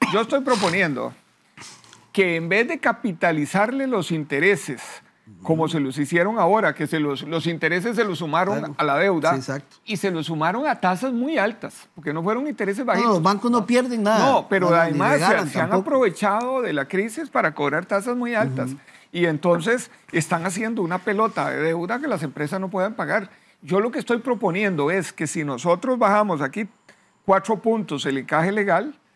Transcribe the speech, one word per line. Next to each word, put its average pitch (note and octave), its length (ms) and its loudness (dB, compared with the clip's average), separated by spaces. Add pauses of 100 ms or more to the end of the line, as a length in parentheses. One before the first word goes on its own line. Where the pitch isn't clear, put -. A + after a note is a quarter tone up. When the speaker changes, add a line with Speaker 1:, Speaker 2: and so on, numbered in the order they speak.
(120)
Speaker 1:
Yo G3+ 100 2
estoy C4+ 180 0
proponiendo F#3 720 0 (1000)
que F3+ 240 2
en E3 120 -4
vez G#3+ 200 2
de E4 100 -4
capitalizarle G3+ 1080 0
los A3+ 240 -2
intereses, D#3 720 0 (600)
como D#3+ 260 0
se D#3 120 -2
los C3 180 -2
hicieron E3+ 400 0
ahora, F#3+ 360 4
que D#3 120 -2
se D#3+ 140 -2
los, C#3 220 -2
los D#3+ 240 -4
intereses F3 500 0
se A3+ 80 2
los F3+ 140 -2
sumaron E3 400 0
Speaker 2:
Claro. D3 180 -8
Speaker 1:
a E3 80 0
la D3 140 2
deuda E3 320 2
Speaker 2:
Sí, F3 60 2
exacto. C3+ 480 -8
Speaker 1:
y G#3+ 120 -4
se G3 140 -2
los D#3+ 160 -4
sumaron E3+ 400 -2
a B3+ 120 -2
tasas F#3 340 0
muy B3+ 260 -2
altas, G#3 560 -4
porque D3 180 -6
no D#3+ 100 -4
fueron A3+ 240 -2
intereses G#3 380 -4
Speaker 2:
No, A#3 80 0
Speaker 1:
bajitos. A#3 220 2
Speaker 2:
los E3+ 80 2
bancos G3+ 280 2
no A#3+ 140 2
pierden A#3+ 380 0
nada. G#3+ 300 4
Speaker 1:
No, G#3+ 160 2
pero F#3 220 2
Speaker 2:
No, E3+ 60 6
no, E3 60 6
ni E3 80 4
Speaker 1:
además F3 220 2
se, - 60 6
Speaker 2:
regalan F#3 300 2
Speaker 1:
se C#3 120 -4
han E3 100 0
Speaker 2:
tampoco. G3 260 0
Speaker 1:
aprovechado A#3 640 0
de F#3+ 100 -2
la C#3 140 -2
crisis A3 440 -4
para F3+ 240 0
cobrar D3+ 320 0
tasas A3 300 -2
muy A#3+ 180 -4
altas. C3 360 -2
Speaker 2:
Ujú. C#3 80 -10 (340)
Speaker 1:
Y F3 140 2
entonces E3+ 640 0 (200)
están E3 340 -2
haciendo A3 380 -2
una F3 160 -2
pelota G3 520 0
de C3+ 120 -2
deuda E3+ 380 -2
que D4+ 80 -6
las F#3 140 -2
empresas D3+ 380 -6
no F#3+ 80 -6
puedan F#3+ 260 -2
pagar. F#3+ 360 -2 (320)
Yo F3 180 2
lo A#3 100 0
que C4+ 100 -4
estoy A#3+ 180 -2
proponiendo G3 720 0
es F3+ 220 -2
que D#3+ 140 -4
si D#3 180 -6
nosotros E3+ 540 0
bajamos G#3 440 2
aquí D#3 260 -4 (560)
cuatro F#3+ 340 2
puntos F3+ 480 -2
el C3+ 120 0
encaje D#3 340 0
legal, G3+ 460 0 (180)